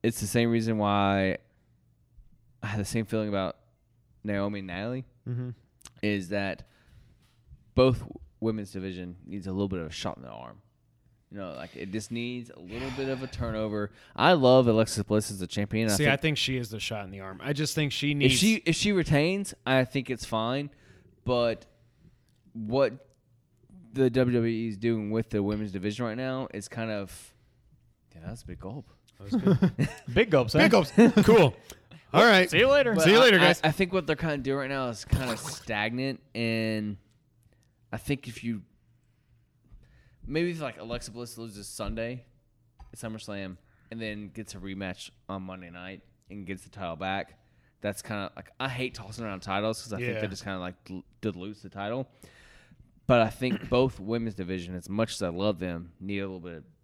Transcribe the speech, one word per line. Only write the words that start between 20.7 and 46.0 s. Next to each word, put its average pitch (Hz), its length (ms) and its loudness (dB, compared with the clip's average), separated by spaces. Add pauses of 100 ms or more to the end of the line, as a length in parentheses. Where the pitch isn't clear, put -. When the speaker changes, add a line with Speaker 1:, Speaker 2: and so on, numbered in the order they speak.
Speaker 1:
But 120 420 0 (840)
what 117 520 -2 (880)
the 131 160 4
W 123 280 2
W 117 160 2
E 113 160 -4
is 101 80 -8
doing 107 340 0
with 110 180 -2
the 104 120 0
women's 104 300 -2
division 104 340 -4
right 113 120 -6
now 131 360 -6
is 101 140 -10
kind 113 240 -6
of, 101 420 -10 (800)
yeah, - 120 -20
that's 110 180 -12
a - 20 -20
big 87 140 -14
gulp. 113 300 -14 (300)
Speaker 2:
That 101 120 -10
was 233 100 0
good. 175 480 4 (120)
Speaker 3:
<laughs> 123 120 -12
Big 214 160 4
gulps, 127 240 4
Speaker 2:
Big 156 100 6
Speaker 3:
eh? - 60 8
Speaker 2:
gulps. 185 220 4 (340)
Cool. 165 280 8 (300)
Speaker 3:
<laughs> - 300 -18
Speaker 2:
All 185 120 8
right. 190 240 8
Speaker 3:
See 160 100 4
you 247 100 6
later. 277 240 4
Speaker 1:
But 165 100 4
Speaker 2:
See 170 80 8
you 214 60 10
Speaker 1:
I, 247 40 10
Speaker 2:
later, 226 160 10
Speaker 1:
I, 165 40 8
Speaker 2:
guys. 175 220 6
Speaker 1:
I 156 80 4
think 180 200 0
what 180 160 -2
they're 156 80 2
kinda 151 220 -2
doing 135 200 -2
right 135 120 -6
now 135 200 -2
is 110 160 -10
kinda 123 320 0
stagnant, 117 840 -4 (120)
and 110 640 -2 (960)
I 107 60 -8
think 139 300 -4
if 113 160 -12
you, 117 180 -6 (1600)
maybe 165 260 -2
if, 160 100 -8
like, 123 180 -8
Alexa 117 320 -8
Bliss 117 260 -12
loses 104 300 -12
Sunday 117 560 -8 (680)
at - 60 -20
SummerSlam 101 580 -10 (340)
and 113 100 -12
then 104 320 -10
gets 107 220 -14
a - 20 -14
rematch 95 520 -10 (180)
on 95 160 -10
Monday 92 260 -14
night 90 320 -16 (280)